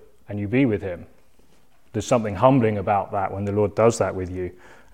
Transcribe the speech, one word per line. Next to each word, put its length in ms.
and 100
you 80
be 180
with 160
him. 240
There's 160
something 260
humbling 440
about 340
that 200
when 120
the 80
Lord 240
does 220
that 180
with 160
you, 200